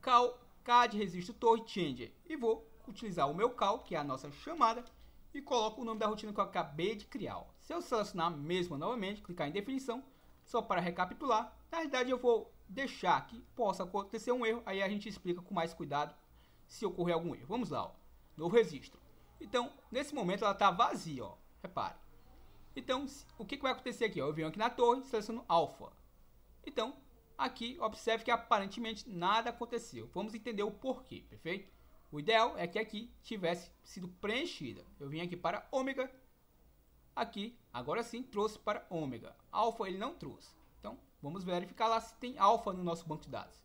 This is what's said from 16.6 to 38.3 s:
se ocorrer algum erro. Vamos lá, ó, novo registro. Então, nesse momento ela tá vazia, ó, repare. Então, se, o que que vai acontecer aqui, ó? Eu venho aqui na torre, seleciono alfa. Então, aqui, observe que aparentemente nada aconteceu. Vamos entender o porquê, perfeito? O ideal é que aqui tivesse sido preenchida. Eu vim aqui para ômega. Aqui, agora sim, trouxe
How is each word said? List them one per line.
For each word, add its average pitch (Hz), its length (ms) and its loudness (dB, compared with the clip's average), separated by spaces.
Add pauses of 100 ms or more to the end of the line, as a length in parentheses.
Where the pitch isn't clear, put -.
se - 180 -10
ocorrer 175 300 4
algum 165 220 8
erro. - 100 -14
Vamos 208 240 2
lá, 113 140 2
ó, - 80 -6 (440)
novo 170 200 6
registro. 160 440 6 (400)
Então, 254 320 0 (200)
nesse - 200 -2
momento 208 320 0
ela 202 100 4
tá 196 180 8
vazia, 175 520 0
ó, 90 120 -12 (260)
repare. 120 340 -4 (800)
Então, 262 320 -2
se, - 180 -14 (100)
o 220 80 -10
que 277 120 -8
que - 80 -12
vai 262 80 2
acontecer 247 320 -4
aqui, 180 160 -2
ó? 135 80 -2
Eu 156 40 -4
venho 156 140 -4
aqui 160 120 -6
na 226 120 2
torre, 247 320 4
seleciono 226 460 -6
alfa. - 440 2 (720)
Então, 254 300 -2 (420)
aqui, 247 440 -6
observe 226 420 0
que - 80 -2
aparentemente 226 760 0
nada 208 420 2
aconteceu. 233 640 -8
Vamos 208 200 -6
entender 214 280 -6
o 220 80 0
porquê, - 580 -8
perfeito? 190 400 -8 (440)
O 147 80 -8
ideal 220 360 4
é 175 120 -4
que 208 100 -4
aqui 220 340 -8 (120)
tivesse 175 480 -4 (100)
sido 180 260 -14
preenchida. 202 760 -6 (160)
Eu 139 80 -10
vim 156 120 -6
aqui 175 160 -6
para 180 360 -4
ômega. 262 360 -2 (1080)
Aqui, 220 440 -6 (140)
agora 147 320 -2
sim, 233 180 -8
trouxe 214 340 -2